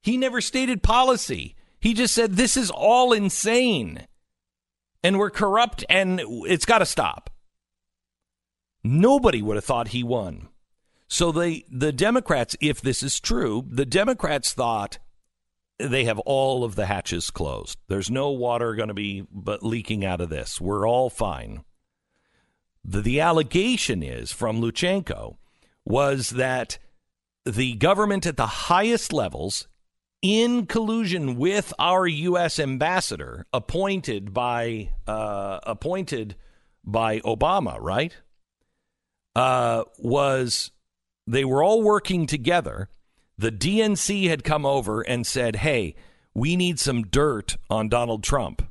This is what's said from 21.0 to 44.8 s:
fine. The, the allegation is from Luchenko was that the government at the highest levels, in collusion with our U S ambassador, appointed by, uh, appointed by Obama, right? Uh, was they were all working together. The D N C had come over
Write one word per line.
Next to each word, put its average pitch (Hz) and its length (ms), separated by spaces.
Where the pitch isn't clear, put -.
fine. 69 520
The, 95 180
the 120 180
allegation 165 840
is 62 300
from 113 300
Luchenko 117 760
was 139 460
that 127 480
the 127 300
government 196 500
at 160 120
the 117 100
highest 208 680
levels, 98 540
in 226 420
collusion 190 680
with 185 420
our 180 300
U 175 320
S 170 180
ambassador, 131 960
appointed 127 800
by, 117 560
uh, 101 560
appointed 131 720
by 110 360
Obama, 113 600
right? 101 380
Uh, 120 480
was 131 720
they 135 180
were 131 160
all 214 220
working 196 420
together. 127 640
The 110 140
D 190 320
N 208 120
C 196 300
had 156 180
come 151 220
over 117 380